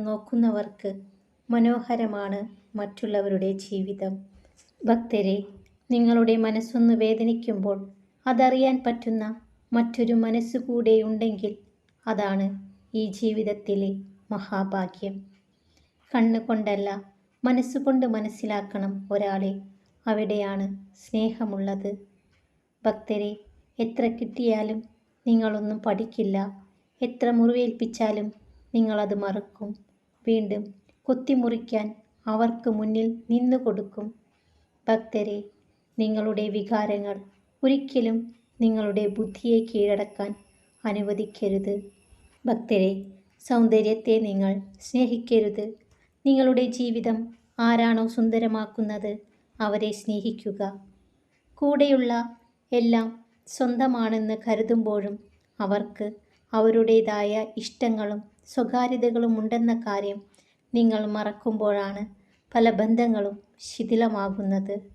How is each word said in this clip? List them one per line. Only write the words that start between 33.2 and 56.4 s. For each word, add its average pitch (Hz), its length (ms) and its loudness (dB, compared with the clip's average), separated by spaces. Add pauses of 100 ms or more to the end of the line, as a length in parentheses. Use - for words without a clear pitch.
നിന്നു 247 280 4
കൊടുക്കും. 208 500 -4 (800)
ഭക്തരെ, 214 500 -2 (600)
നിങ്ങളുടെ 214 520 0
വികാരങ്ങൾ 202 680 -2 (480)
ഒരിക്കലും 262 540 2 (440)
നിങ്ങളുടെ 214 460 2
ബുദ്ധിയെ 220 580 0
കീഴടക്കാൻ 202 640 0 (540)
അനുവദിക്കരുത്. 202 920 -2 (720)
ഭക്തരെ, 208 460 2 (540)
സൗന്ദര്യത്തെ 220 760 4
നിങ്ങൾ 196 340 0 (280)
സ്നേഹിക്കരുത്. 226 840 0 (600)
നിങ്ങളുടെ 262 400 4
ജീവിതം 233 520 -2 (420)
ആരാണോ 233 480 4
സുന്ദരമാക്കുന്നത് 220 1040 -2 (440)
അവരെ 214 360 -2
സ്നേഹിക്കുക. 208 680 -6 (960)
കൂടെയുള്ള 277 540 4 (600)
എല്ലാം 233 360 2 (400)
സ്വന്തമാണെന്ന് 226 880 0
കരുതുമ്പോഴും 214 800 0 (440)
അവർക്ക് 202 480 -2 (460)